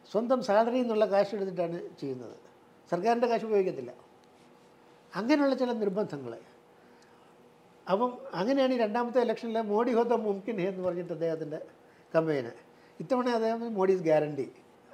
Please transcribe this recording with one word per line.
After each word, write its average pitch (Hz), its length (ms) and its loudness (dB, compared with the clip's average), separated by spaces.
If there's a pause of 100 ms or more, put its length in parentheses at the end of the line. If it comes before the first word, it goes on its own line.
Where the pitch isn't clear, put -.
(120)
സ്വന്തം 240 300 2
സാലറിയിൽ 233 400 4
നിന്നുള്ള 214 240 2
cash 196 280 2
എടുത്തിട്ടാണ് 175 440 -4 (220)
ചെയ്യുന്നത്, 127 360 -8 (540)
സർക്കാരിൻ്റെ 233 360 2
cash 226 180 0
ഉപയോഗിക്കത്തില്ല. 185 480 -2 (1200)
അങ്ങനെയുള്ള 269 400 2
ചില 247 180 0
നിർബന്ധങ്ങൾ. 185 600 -4 (1600)
അപ്പം 240 260 0 (160)
അങ്ങനെയാണ് 262 400 2
ഈ 247 40 0
രണ്ടാമത്തെ 233 420 0
ഇലക്ഷനിൽ 226 400 0
മോഡി 220 300 0
ഹോ 233 120 4
തോ 233 140 2
മുംകിൻ 214 440 -4
ഹേ 180 80 0
എന്ന് 185 140 -6
പറഞ്ഞിട്ട് 175 300 -4
അദ്ദേഹത്തിൻ്റെ 160 480 -4 (540)
കമ്പയിന്. 151 380 2 (480)
ഇത്തവണ 247 280 0
അദ്ദേഹം 226 460 0
മോഡീസ് 185 280 4
ഗ്യാരണ്ടി, 151 500 2 (400)